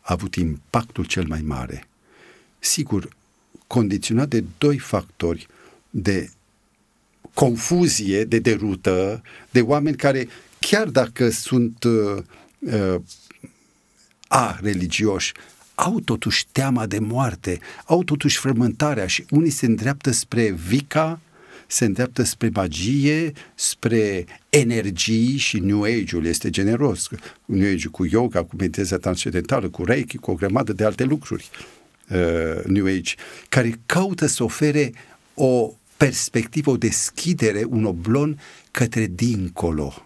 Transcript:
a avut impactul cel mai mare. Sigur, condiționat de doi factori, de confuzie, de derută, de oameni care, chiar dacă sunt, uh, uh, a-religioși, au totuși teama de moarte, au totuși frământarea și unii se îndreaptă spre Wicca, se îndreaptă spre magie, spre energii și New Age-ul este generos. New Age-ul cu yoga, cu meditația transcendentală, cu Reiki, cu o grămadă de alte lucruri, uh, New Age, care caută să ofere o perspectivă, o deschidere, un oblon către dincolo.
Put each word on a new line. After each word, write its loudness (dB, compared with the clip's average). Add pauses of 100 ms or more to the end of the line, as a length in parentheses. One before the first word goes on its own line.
a -2
avut -4
impactul -4
cel -4
mai -6
mare. -8 (760)
Sigur, -2 (580)
condiționat 0
de 0 (140)
doi 2
factori, -4 (420)
de -2 (1040)
confuzie, 2
de 2
derută, 0 (280)
de 6
oameni 2
care, 0 (320)
chiar 0
dacă 2
sunt, 0
uh, 2 (420)
uh, 0 (1300)
a-religioși, 0 (440)
au 0
totuși -2
teama 0
de -4
moarte, -2 (260)
au 4
totuși 0
frământarea 0
și -4
unii 4
se -2
îndreaptă 0
spre 0 (160)
Wicca, 0 (480)
se 0
îndreaptă 0
spre 0
magie, 0 (220)
spre 0 (240)
energii 2
și 0
New 2
Age-ul 0
este 0
generos. 0 (380)
New 2
Age-ul -4
cu -2
yoga, 2
cu -10
meditația -2
transcendentală, -2
cu -8
Reiki, -2
cu -6
o 0
grămadă 0
de -2
alte 0
lucruri, -4 (600)
uh, 0
New 2
Age, -2 (360)
care 2
caută 0
să 0
ofere 0 (400)
o 2 (240)
perspectivă, 0
o 2
deschidere, 0
un 2
oblon 0 (320)
către 0
dincolo. -2 (120)